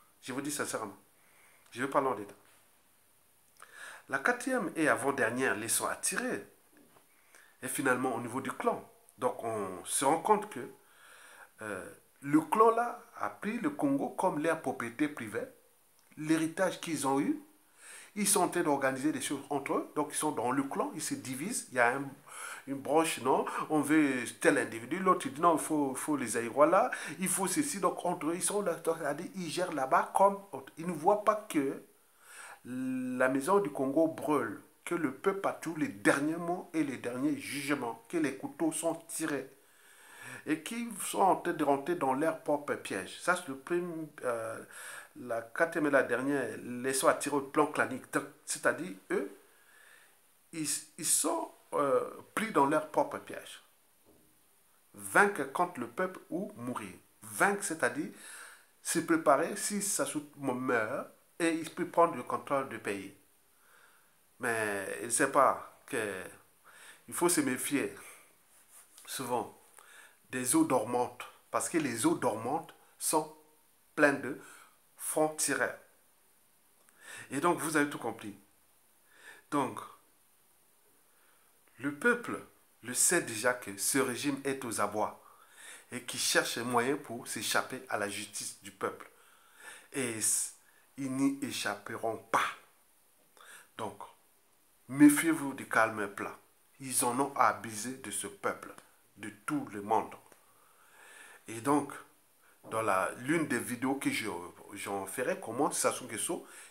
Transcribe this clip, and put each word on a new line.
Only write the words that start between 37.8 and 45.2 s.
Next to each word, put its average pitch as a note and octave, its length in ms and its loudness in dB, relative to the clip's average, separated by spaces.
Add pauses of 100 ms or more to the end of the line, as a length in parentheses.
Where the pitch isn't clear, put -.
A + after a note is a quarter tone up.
que F3+ 80 -4
les D3+ 220 0
couteaux D#3 340 -2
sont E3 220 -2 (140)
tirés D3+ 440 -4 (920)
et D3+ 160 0
qu'ils A#3 400 -6
sont - 180 0
en F#3 160 8
train F3 160 0
de D3+ 120 0
rentrer C#3+ 320 2
dans C3 180 2
leur D3+ 280 0
propre C#3+ 340 0
piège. F#2+ 440 -6
Ça, F3+ 160 2
c'est F3+ 120 -8
le C3+ 100 -8
premier, E3+ 500 -4 (160)
euh, A2+ 400 -4 (520)
la A#2 260 -4